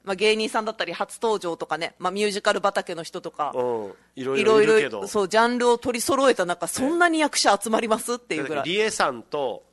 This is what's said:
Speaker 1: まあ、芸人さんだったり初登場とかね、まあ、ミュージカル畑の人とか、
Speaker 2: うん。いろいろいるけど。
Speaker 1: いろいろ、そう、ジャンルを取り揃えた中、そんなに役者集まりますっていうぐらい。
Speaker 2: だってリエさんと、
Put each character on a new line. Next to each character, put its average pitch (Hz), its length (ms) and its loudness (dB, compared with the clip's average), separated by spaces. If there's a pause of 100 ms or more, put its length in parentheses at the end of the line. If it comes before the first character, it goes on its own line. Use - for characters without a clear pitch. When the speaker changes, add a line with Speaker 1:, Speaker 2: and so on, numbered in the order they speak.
Speaker 1:
ま 196 100 -6
あ、 - 40 0
芸 214 200 2
人 214 140 -2
さ 233 100 0
ん 220 40 -4
だ 214 80 -4
っ 214 40 -10
た 180 80 -2
り 170 80 -8
初 - 280 -8
登 220 200 0
場 170 160 -6
と 165 100 -8
か 156 120 -4
ね、 165 200 -6
ま 180 100 -4
あ、 - 20 -2
ミ 202 140 -2
ュ 214 40 2
ー - 20 0
ジ 202 120 -6
カ 208 100 2
ル 196 80 0
畑 190 340 -2
の 165 100 -10
人 180 160 -12
と 127 100 -12
か、 139 240 -4
Speaker 2:
う 131 80 0 (260)
ん。 95 60 -14 (220)
い 131 80 -8
ろ 131 120 -2
い - 80 2
ろ 220 180 6
い 214 40 4
る 220 80 4
け 220 80 6
ど。 135 60 -2
Speaker 1:
い - 20 -8
ろ 110 80 -8
い 98 40 -6
ろ、 101 60 -10
そ 208 140 0
う、 190 60 -2
ジ 214 100 2
ャ 233 80 6
ン 247 120 0
ル 240 120 2
を 233 80 4
取 240 200 -2
り - 20 -2
揃 269 280 2
え 240 60 4
た 180 120 0
中、 175 200 -4
そ - 180 -4
ん 330 140 0
な 349 100 6
に 320 120 0
役 285 180 0
者 202 220 4
集 233 100 -6
ま 220 100 2
り 226 80 -4
ま 220 100 2
す 240 160 -4
っ 247 40 -8
て 180 160 -8
い 151 60 -2
う - 20 -4
ぐ 135 60 -6
ら 156 60 -4
い。 - 20 -2
Speaker 2:
だ 139 60 -2
っ - 20 -2
て 147 60 -4
リ 196 100 0
エ 214 100 0
さ 180 200 0
ん 117 120 -8
と、 131 500 -6